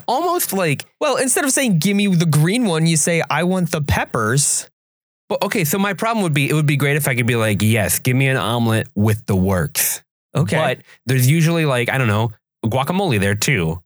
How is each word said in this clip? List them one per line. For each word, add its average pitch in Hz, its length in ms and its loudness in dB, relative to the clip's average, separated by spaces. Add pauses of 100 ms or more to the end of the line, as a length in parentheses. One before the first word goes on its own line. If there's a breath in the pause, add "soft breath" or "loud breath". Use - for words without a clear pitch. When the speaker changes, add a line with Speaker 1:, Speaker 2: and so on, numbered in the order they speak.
Speaker 1:
almost 339 440 -2
like - 340 -2 (140)
Speaker 2:
Well, 294 180 -2
instead 285 280 0
of 269 60 0
saying, 247 260 2
"Give 202 180 0
me 202 120 0
the 175 180 2
green 170 400 2
one," 160 220 0
you 165 100 2
say, 165 320 0
"I 151 140 0
want 180 260 0
the 160 120 -2
peppers." 143 880 -2 (600)
Speaker 1:
But, - 160 -4
okay, 202 200 -2
so 190 160 -2
my 202 140 0
problem 220 300 -2
would 165 100 0
be, 139 160 0
it - 40 0
would 151 140 2
be 147 100 2
great 143 200 0
if 147 100 -2
I 131 80 0
could 120 120 0
be 123 80 0
like, 110 260 0
"Yes, 107 380 2
give 127 160 0
me 135 120 2
an 131 100 0
omelet 113 580 0
with 107 300 0
the 101 100 0
works." 92 680 -2 (320)
Speaker 2:
Okay. 156 220 0
Speaker 1:
But 139 220 -2 (260 loud breath)
there's 127 240 2
usually, 165 360 2
like, 123 240 0
I 117 80 0
don't 127 100 0
know, 107 240 0 (340)
guacamole 139 540 0
there 98 160 0
too, 87 500 -2